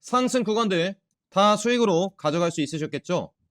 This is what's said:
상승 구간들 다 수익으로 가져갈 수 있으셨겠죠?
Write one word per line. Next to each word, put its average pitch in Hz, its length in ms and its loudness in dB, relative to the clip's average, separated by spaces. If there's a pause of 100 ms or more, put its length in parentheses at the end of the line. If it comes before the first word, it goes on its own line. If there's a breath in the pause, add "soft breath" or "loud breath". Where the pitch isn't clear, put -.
상승 254 420 0
구간들 196 540 0 (340)
다 208 260 4
수익으로 208 600 0
가져갈 170 340 0
수 160 100 -6
있으셨겠죠? 147 680 -6 (200)